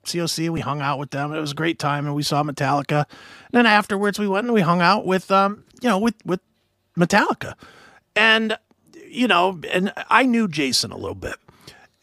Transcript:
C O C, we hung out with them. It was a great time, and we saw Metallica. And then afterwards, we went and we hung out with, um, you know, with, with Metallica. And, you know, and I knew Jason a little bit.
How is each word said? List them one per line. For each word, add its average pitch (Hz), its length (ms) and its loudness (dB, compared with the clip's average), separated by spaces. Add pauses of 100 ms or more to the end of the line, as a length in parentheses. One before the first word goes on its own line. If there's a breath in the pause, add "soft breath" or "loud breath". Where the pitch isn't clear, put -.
C - 180 -6
O 165 40 -2
C, 160 240 -4
we 160 120 -4
hung 143 200 -6
out 139 180 -4
with 143 120 -10
them. 143 220 -6
It 156 60 -6
was 147 120 -6
a 143 40 -10
great 160 240 -4
time, 143 260 -2
and 147 100 -4
we 147 80 -2
saw 147 200 0
Metallica. 143 600 -2
And - 460 -20
then 240 140 4
afterwards, 208 540 2
we 208 80 0
went 196 180 0
and 240 80 0
we 208 80 4
hung 170 200 2
out 190 240 4
with, 185 260 -2
um, 196 320 2 (180)
you 247 80 -2
know, 190 100 2
with, 226 160 0 (100)
with 180 140 -2 (580)
Metallica. - 560 0 (640 loud breath)
And, 220 420 2 (500)
you 240 200 0
know, 180 320 2 (120)
and 185 220 -2 (160)
I 240 160 4
knew 233 220 2
Jason 135 440 -2
a 98 60 -12
little 95 180 -8
bit. 98 200 -10 (680 loud breath)